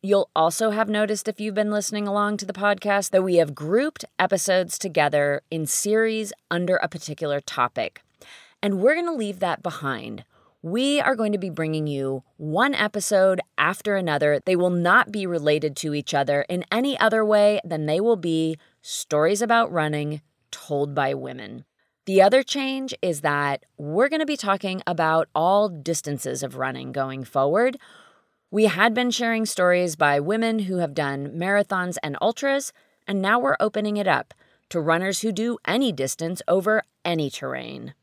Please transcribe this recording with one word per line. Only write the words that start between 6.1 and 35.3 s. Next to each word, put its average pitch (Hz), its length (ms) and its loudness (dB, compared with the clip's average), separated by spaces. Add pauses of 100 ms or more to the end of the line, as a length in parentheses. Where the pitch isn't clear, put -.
under 175 260 0
a - 120 0
particular 147 540 -6
topic. - 580 -2 (600)
And 196 180 0
we're 254 140 6
gonna 339 180 -2
leave 208 280 -4
that 175 220 -2
behind. 117 640 -8 (380)
We 262 360 0
are 269 160 2
going 220 180 0
to 208 60 -2
be 185 120 -6
bringing 156 360 -2
you 135 360 -4 (160)
one 196 360 0
episode 190 680 2 (160)
after 180 360 0
another. 147 480 2
They 185 140 2
will 180 140 2
not 180 420 4
be 202 140 -4
related 151 500 0
to 156 160 -4
each 147 220 -4
other 143 340 0
in 180 240 -4
any 247 260 0
other 220 240 2
way 208 400 4
than 156 220 -4
they 156 160 2
will 226 160 2
be 160 400 -2 (240)
stories 165 600 0
about 233 280 2
running 151 520 -2 (280)
told 143 440 -4
by 139 180 0
women. 127 540 -10 (400)
The 190 160 6
other 233 200 6
change 269 600 -4
is 165 180 -2
that 143 440 -2 (120)
we're 160 320 0
gonna 311 160 -2
be 285 140 -4
talking 196 480 -4
about 160 480 0
all 196 340 4
distances 143 720 -6
of 131 140 -8
running 131 340 -6
going 135 340 -6
forward. 185 520 2 (760)
We 208 140 4
had 208 300 4
been 247 160 0
sharing 226 340 0
stories 180 500 2
by 147 260 4
women 220 400 0
who 190 180 -2
have 156 160 -2
done 139 420 -4
marathons 185 680 0
and 143 200 -4
ultras, 277 500 0 (340)
and 196 140 -2
now 202 180 4
we're 269 220 2
opening 208 380 -2
it 196 100 0
up 143 240 0 (380)
to 170 100 -2
runners 170 400 0
who 220 120 -2